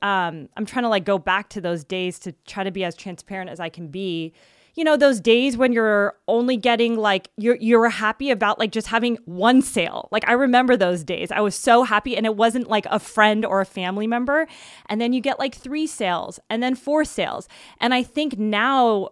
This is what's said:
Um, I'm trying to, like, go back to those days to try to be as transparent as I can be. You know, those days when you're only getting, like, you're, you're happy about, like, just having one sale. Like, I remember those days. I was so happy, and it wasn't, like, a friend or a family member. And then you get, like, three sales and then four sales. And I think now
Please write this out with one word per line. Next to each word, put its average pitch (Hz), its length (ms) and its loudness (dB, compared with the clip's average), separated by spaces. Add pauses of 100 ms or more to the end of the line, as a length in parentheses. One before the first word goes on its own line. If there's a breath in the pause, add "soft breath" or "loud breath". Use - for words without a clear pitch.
Um, 175 520 -4
I'm 214 100 -6
trying 247 180 -4
to, 233 60 -2
like, 196 160 0
go 202 120 2
back 190 320 -2
to 202 120 -12
those 170 220 -4
days 180 360 -6
to 175 140 -14 (120)
try 196 180 -8
to 196 80 -4
be 185 120 -6
as 170 120 -6
transparent 185 540 -14
as 160 100 -14
I 165 100 -8
can 170 180 -14
be. 165 460 -8 (420 soft breath)
You 330 80 -4
know, 302 140 4
those 262 240 4
days 240 360 4
when 254 140 2
you're 214 440 2 (120)
only 240 300 0
getting, 233 400 0
like, 202 400 0
you're, 233 180 2
you're 233 340 4
happy 214 400 -2
about, 214 300 0
like, 220 120 -2
just 220 160 -6
having 226 380 0
one 226 360 4
sale. - 500 -2
Like, - 160 -2
I 233 60 4
remember 247 420 4
those 180 280 0
days. 175 280 -6
I - 80 -2
was 202 160 0
so 240 280 4
happy, 226 320 0
and 220 120 0
it 214 80 -2
wasn't, 226 320 2
like, 214 240 0
a 208 80 0
friend 214 460 2
or 196 160 0
a 190 40 -2
family 196 400 -6
member. 254 420 -2 (400 loud breath)
And 214 140 -4
then 240 120 0
you 254 80 0
get, 269 180 -4
like, 269 160 -6
three 302 320 -6
sales - 520 -6 (100)
and 226 120 -4
then 254 140 -2
four 285 300 0
sales. - 420 -6 (320 loud breath)
And 247 140 0
I 247 100 2
think 277 340 -6
now 214 760 2